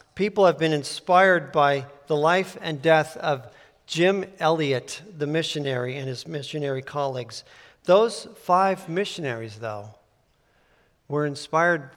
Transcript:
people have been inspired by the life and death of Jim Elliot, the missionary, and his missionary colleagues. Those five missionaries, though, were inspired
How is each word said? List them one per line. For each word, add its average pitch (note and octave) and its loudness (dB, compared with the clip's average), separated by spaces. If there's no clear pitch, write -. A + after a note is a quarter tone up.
people G3+ 2
have D#3+ 4
been D#3+ 2
inspired F3 2
by C#3+ 2
the D#3 0
life F3+ 2
and D#3 -8
death D#3 4
of C3+ -4
Jim F#3 2
Elliot, D3+ 0
the D3 -4
missionary, C#3 -2
and C3+ -8
his B2+ -10
missionary C#3+ -6
colleagues. C3 -6
Those A3 2
five F#3 0
missionaries, B2+ -6
though, G#2+ -10
were D3 -2
inspired D#3 0